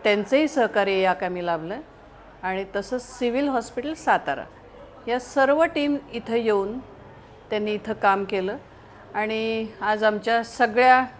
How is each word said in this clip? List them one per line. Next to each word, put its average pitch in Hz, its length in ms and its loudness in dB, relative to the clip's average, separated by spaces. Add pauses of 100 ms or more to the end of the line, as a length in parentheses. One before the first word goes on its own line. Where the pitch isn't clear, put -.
त्यांचंही 214 440 2
सहकार्य 208 520 2
या 185 120 4
कामी 180 340 -4
लाभलं 170 340 -4 (600)
आणि 190 220 -4 (120)
तसंच 247 420 -6
सिव्हिल 254 300 0
हॉस्पिटल 262 460 -4
सातारा 151 500 -2 (640)
या 240 120 -2
सर्व 277 440 2
टीम 294 320 0 (160)
इथं 233 240 -4
येऊन 214 420 0 (720)
त्यांनी 214 220 -2
इथं 208 200 -6
काम 202 320 2
केलं 196 320 -4 (580)
आणि 220 520 -2 (140)
आज 214 240 0
आमच्या 220 400 2
सगळ्या 254 600 4 (160)